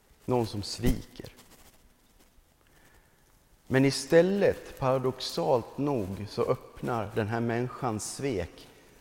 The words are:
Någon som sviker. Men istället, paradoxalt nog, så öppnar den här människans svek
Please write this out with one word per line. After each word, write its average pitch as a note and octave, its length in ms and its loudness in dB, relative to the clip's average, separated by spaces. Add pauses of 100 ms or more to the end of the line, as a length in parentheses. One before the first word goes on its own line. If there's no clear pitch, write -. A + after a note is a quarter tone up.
(260)
Någon B2 220 2
som G#2+ 160 -6
sviker. - 720 -4 (2250)
Men C3+ 180 6
istället, E3+ 920 4
paradoxalt C3 1000 0
nog, G#2+ 520 -2
så A#2+ 140 -2
öppnar A#2 720 -4
den A2 120 0
här A#2 120 -2
människans A#2 760 -2
svek - 520 -4 (340)